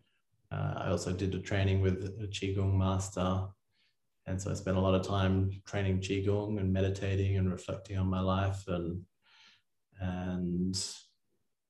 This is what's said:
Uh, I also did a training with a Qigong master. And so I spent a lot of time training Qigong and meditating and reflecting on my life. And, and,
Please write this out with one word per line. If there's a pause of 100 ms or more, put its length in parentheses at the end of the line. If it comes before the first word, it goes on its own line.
(500)
Uh,
I
also
did
a
training
with (160)
a
Qigong
master. (800)
And
so
I
spent
a
lot
of
time (140)
training
Qigong
and
meditating
and
reflecting
on
my
life.
And, (1000)
and, (880)